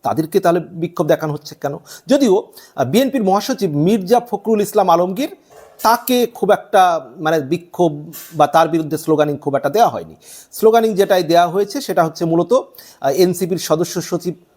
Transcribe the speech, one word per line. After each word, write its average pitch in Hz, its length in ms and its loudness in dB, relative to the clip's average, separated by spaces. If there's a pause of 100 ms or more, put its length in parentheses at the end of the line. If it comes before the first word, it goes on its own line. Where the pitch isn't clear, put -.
তাদেরকে 156 340 -2
তাহলে 175 200 2 (240)
বিক্ষোভ 170 240 -4
দেখানো 156 260 0
হচ্ছে - 280 -12
কেন? 143 120 -6 (380)
যদিও, 269 280 4
আহ, - 520 -6
বিএনপির 247 380 0
মহাসচিব 202 400 -2 (160)
মির্জা 208 340 2 (100)
ফখরুল 208 380 -2
ইসলাম 196 220 0
আলমগীর, 180 420 0 (500)
তাকে 233 360 0 (200)
খুব 190 140 -2
একটা, 208 300 2 (380)
মানে, 160 180 0 (140)
বিক্ষোভ 170 400 -2 (480)
বা 147 80 6
তার 165 260 2
বিরুদ্ধে 156 240 -4
স্লোগানিং 151 400 0
খুব 143 180 -6
একটা 139 140 -2
দেওয়া 226 240 2
হয়নি। 82 220 -12 (420)
স্লোগানিং 220 320 4 (100)
যেটাই 190 240 2
দেওয়া 170 240 4
হয়েছে 202 300 -4 (100)
সেটা 180 200 0
হচ্ছে 160 180 -6
মূলত, 170 280 0
আহ, - 580 -4 (120)
এনসিপির 175 460 -2
সদস্য 165 320 -2
সচিব 175 340 -6 (220)